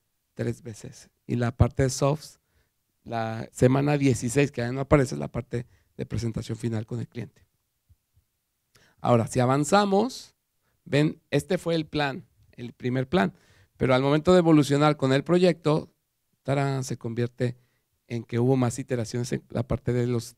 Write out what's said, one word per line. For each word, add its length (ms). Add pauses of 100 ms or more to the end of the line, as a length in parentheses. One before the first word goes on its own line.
(340)
tres 280
veces. 460 (160)
Y 120
la 200
parte 280
de 60
softs, 500 (640)
la 480
semana 440
dieciséis, 540
que 100
ya 120
no 80
aparece, 340
es 40
la 120
parte 360 (300)
de 80
presentación 540
final 260
con 160
el 80
cliente. 380 (1500)
Ahora, 280
si 120
avanzamos, 920 (500)
ven, 360 (100)
este 280
fue 160
el 120
plan, 400 (260)
el 200
primer 360
plan, 260 (420)
pero 180
al 80
momento 300
de 80
evolucionar 560
con 160
el 100
proyecto, 720 (480)
¡tarán!, 400
se 160
convierte 580 (520)
en 160
que 160
hubo 160
más 240
iteraciones 520
en 160
la 180
parte 260
de 160
los 300